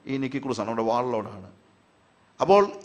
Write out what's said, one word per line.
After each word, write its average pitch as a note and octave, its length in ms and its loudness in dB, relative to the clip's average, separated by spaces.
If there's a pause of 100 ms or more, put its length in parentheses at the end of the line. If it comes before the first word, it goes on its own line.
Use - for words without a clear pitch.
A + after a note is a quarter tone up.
ഈ C3+ 100 -4
നിക്കി C3+ 220 -6
ക്രൂസ് B2+ 220 -4
ആണ്, G#2 80 -4
അവരുടെ A2+ 140 -2
വാർലോഡാണ്. A2 680 -2 (920)
അപ്പോൾ G3+ 320 6 (120)